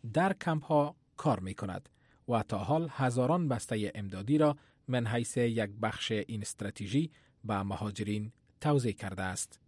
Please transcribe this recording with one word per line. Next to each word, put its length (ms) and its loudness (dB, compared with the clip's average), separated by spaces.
در 200 4
کمپ‌ها 600 2
کار 220 2
می‌کند 500 -8
و 160 2
تا 140 -4
حال 340 0
هزاران 560 2
بستهٔ 480 -2
امدادی 420 0
را 180 6
من 200 0
حیث 300 -2
یک 320 2
بخش 300 -2
این 300 -2
استراتژی 720 -4
به 200 -2
مهاجرین 680 -4
توزیع 300 4
کرده 320 -6
است. 440 -6